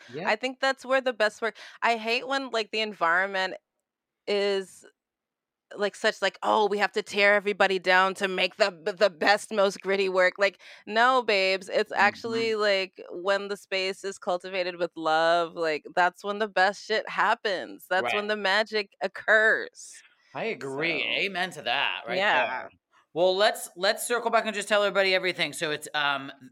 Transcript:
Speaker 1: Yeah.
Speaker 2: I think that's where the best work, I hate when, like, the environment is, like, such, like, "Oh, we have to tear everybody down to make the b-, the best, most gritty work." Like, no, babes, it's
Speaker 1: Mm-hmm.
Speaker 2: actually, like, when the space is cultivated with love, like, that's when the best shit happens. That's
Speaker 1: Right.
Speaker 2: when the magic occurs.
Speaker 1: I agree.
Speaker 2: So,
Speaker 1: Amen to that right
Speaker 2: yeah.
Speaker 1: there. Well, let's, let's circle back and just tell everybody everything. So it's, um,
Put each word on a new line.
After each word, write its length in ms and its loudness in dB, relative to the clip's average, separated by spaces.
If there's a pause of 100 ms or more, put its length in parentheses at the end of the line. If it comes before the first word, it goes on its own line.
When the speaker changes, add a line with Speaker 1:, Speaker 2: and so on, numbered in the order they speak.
Speaker 1:
Yeah. 180 -8
Speaker 2:
I 100 2
think 240 -8
that's 240 -2
where 160 0
the 120 -2
best 300 -2
work, 140 -4 (260)
I 140 2
hate 320 -4
when, 220 -4
like, 200 -4
the 100 -4
environment 720 0 (720)
is, 600 -2 (880)
like, 200 -2
such, 260 -2
like, 200 -2
"Oh, 260 2
we 100 -2
have 140 0
to 100 -2
tear 320 2
everybody 460 2
down 360 4
to 120 -2
make 280 -2
the 160 2
b-, 200 -6
the 180 2
best, 420 2
most 300 2
gritty 280 0
work." 280 4
Like, 220 2 (260)
no, 360 4
babes, 480 2
it's 300 0
Speaker 1:
Mm-hmm. 460 0
Speaker 2:
actually, 100 0
like, 540 0
when 380 -2
the 100 -4
space 460 -6
is 140 -8
cultivated 580 -4
with 200 -4
love, 580 2
like, 300 -2 (120)
that's 280 0
when 160 -4
the 80 -2
best 380 0
shit 220 -2
happens. 800 -2
That's 220 0
Speaker 1:
Right. 20 0
Speaker 2:
when 140 -2
the 80 -2
magic 640 -2
occurs. 1000 0 (340)
Speaker 1:
I 80 -6
agree. 560 -4
Speaker 2:
So, 240 -2
Speaker 1:
Amen 280 -4
to 100 -14
that 440 -2
right 120 -4
Speaker 2:
yeah. 280 2
Speaker 1:
there. 220 -8 (460)
Well, 200 2
let's, 420 0
let's 300 -2
circle 240 -2
back 140 2
and 100 -4
just 140 -6
tell 140 4
everybody 320 2
everything. 400 -2
So 160 -4
it's, 240 -6
um, 360 -2 (220)